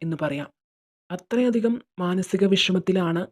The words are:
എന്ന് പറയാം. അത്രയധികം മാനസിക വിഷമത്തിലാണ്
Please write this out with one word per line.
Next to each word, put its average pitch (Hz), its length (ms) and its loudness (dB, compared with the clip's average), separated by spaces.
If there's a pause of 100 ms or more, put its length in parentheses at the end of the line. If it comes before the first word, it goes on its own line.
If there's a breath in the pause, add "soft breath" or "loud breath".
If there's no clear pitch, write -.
എന്ന് 160 200 -4
പറയാം. 143 260 -4 (600)
അത്രയധികം 233 640 0 (260)
മാനസിക 185 440 0
വിഷമത്തിലാണ് 185 880 2